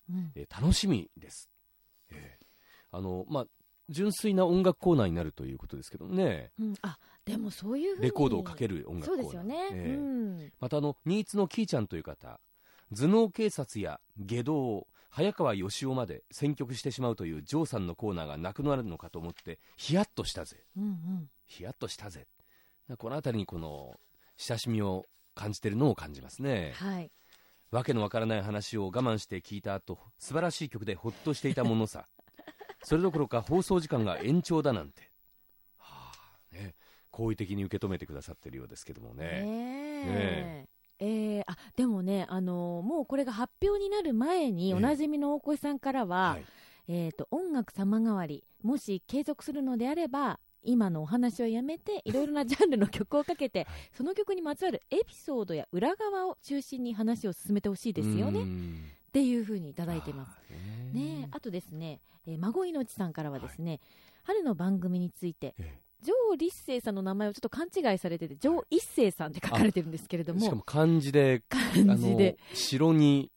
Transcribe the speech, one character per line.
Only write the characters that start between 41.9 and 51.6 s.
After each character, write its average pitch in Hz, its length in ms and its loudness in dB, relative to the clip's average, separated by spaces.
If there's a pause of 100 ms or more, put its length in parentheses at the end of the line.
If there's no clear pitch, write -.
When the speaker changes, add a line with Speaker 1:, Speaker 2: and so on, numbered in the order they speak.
Speaker 1:
ね、 190 260 2
あ 185 100 -2
の 175 420 -2
ー、 - 20 -6
も 294 180 0
う 220 40 -2
こ 269 120 -4
れ 277 80 0
が 240 80 -4
発 233 280 -4
表 403 180 4
に 392 100 -2
な 415 120 0
る 311 120 0
前 285 380 2
に、 180 180 0
Speaker 2:
え - 20 4
え。 - 40 2
Speaker 1:
お 202 40 2
な 277 160 4
じ 302 120 0
み 302 100 0
の 285 180 0
大 294 180 -2
越 285 80 -2
さ 294 120 -2
ん 277 60 -4
か 277 120 -2
ら 254 140 0
は、 180 260 2
Speaker 2:
は 110 80 -2
い。 - 60 -12 (420)
Speaker 1:
え 170 220 -2
ー - 60 -8
と、 - 160 -8
音 349 200 -2
楽 262 220 -2
様 196 260 2
変 226 160 2
わ 180 100 0
り、 147 180 -8 (180)
も 247 160 2
し 190 300 -4
継 285 160 0
続 294 200 -4
す 302 80 -6
る 277 120 -2
の 262 140 0
で 240 120 0
あ 302 60 0
れ 339 120 0
ば、 254 320 -2 (280)
今 226 220 6
の 160 140 0
お - 20 -4
話 240 380 2
を 233 40 2
や 226 140 0